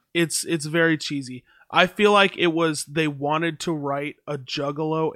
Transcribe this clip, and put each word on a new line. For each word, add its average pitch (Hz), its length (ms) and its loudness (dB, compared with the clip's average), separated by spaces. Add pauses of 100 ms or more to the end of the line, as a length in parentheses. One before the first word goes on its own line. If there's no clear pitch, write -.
(140)
It's, 170 300 0
it's 156 200 -4
very 165 320 2
cheesy. 127 480 -8 (260)
I 175 160 6
feel 208 260 4
like 196 260 6
it 175 80 2
was, 160 400 0
they 156 200 0
wanted 151 540 -2
to 170 140 -4
write 143 420 -4 (100)
a 147 120 -6
Juggalo 151 760 -2